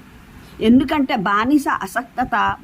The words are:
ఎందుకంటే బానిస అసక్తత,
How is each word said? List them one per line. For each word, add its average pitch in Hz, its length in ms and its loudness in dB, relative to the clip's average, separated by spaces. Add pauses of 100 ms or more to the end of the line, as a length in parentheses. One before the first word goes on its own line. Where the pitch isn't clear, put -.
(600)
ఎందుకంటే 269 540 2
బానిస 226 520 0
అసక్తత, 220 960 -4